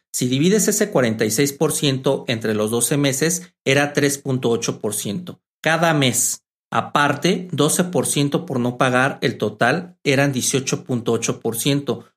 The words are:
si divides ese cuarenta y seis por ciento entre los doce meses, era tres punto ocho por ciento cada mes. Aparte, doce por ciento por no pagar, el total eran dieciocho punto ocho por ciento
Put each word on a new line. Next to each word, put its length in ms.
si 160
divides 420
ese 220
cuarenta 360
y 40
seis 220
por 200
ciento 560
entre 260
los 160
doce 260
meses, 560
era 260
tres 240
punto 320
ocho 320
por 140
ciento 480
cada 320
mes. 540
Aparte, 840
doce 320
por 220
ciento 400
por 120
no 200
pagar, 420
el 160
total 680
eran 300
dieciocho 520
punto 280
ocho 280
por 160
ciento 500